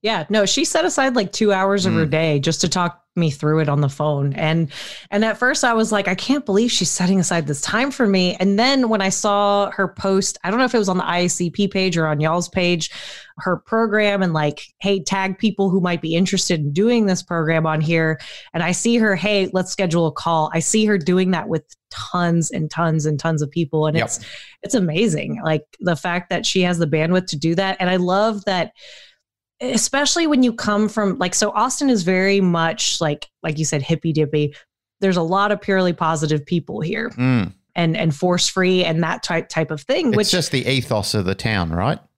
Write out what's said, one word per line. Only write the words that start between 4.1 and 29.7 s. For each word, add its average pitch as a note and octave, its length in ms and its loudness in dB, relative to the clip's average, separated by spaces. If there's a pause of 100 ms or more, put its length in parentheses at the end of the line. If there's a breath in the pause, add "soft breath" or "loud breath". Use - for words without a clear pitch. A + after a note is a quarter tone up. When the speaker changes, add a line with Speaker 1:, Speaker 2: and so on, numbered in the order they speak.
Speaker 1:
And, D#3+ 340 0 (420 loud breath)
and G#3 140 0
at A3 120 0
first C4 280 0
I A#3 100 4
was A3 160 2
like, G3+ 160 0
"I F#3 80 0
can't C4+ 320 -2
believe A3 240 2
she's - 200 0
setting F3+ 280 2
aside E3 300 0
this C#3+ 120 -4
time - 300 -2
for B3+ 160 0
me." F#3 320 2
And G3 200 2
then B3+ 300 2
when G#3+ 140 0
I F#3+ 60 2
saw G3+ 640 2
her F#3+ 160 -2
post, G3 560 -2
I E3+ 40 -2
don't A3 120 0
know C4 40 4
if B3 100 -2
it A#3+ 40 4
was G3+ 100 2
on F3+ 80 0
the F3+ 100 -2
I F3 180 0
S F3 100 0
C F3 160 -2
P G3+ 160 -2
page F#3+ 320 0
or D#3+ 80 2
on D3+ 140 0
y'all's E3 280 0
page, F3 400 0 (500 loud breath)
her F#3 180 -2
program G#3 680 0
and, F3+ 100 2
like, D3+ 300 -2 (160)
"Hey, G3 240 0
tag F#3+ 360 -2
people G3 320 0
who F#3+ 100 2
might F3 200 0
be D#3+ 140 -4
interested F3+ 460 0
in C#3+ 120 -2
doing G#3+ 340 2
this F3+ 160 0
program D#3+ 440 0
on D#3 140 0
here." D#3+ 400 2 (340 loud breath)
And E3+ 80 -2
I E3+ 80 0
see A#3 280 0
her, G#3+ 180 2
"Hey, F#3+ 360 0
let's F#3 200 -2
schedule E3+ 340 0
a D3+ 60 0
call." D#3+ 420 0
I E3 60 2
see G#3+ 260 2
her G#3 100 2
doing F#3 360 2
that E3 160 -2
with D#3+ 160 -4 (260)
tons E3+ 600 0
and D#3 180 -4
tons D#3+ 360 0
and D3+ 120 0
tons D#3+ 240 0
of C#3+ 80 -4
people. D#3 360 0
And D3 100 0
Speaker 2:
Yep. A#2 100 2
Speaker 1:
it's, - 140 -8 (420 loud breath)
it's - 140 -6
amazing. E3 680 0
Like, D#3 200 0 (160)
the F3 160 0
fact F3 340 -4
that E3+ 160 -4
she F#3 160 2
has F3 160 2
the E3+ 80 2
bandwidth E3 400 2
to D#3+ 100 -8
do E3 200 0
that. F#3+ 240 0
And F3+ 100 0
I F#3 60 2
love G3 480 0
that F#3 260 -2 (920 loud breath)
especially C4+ 680 0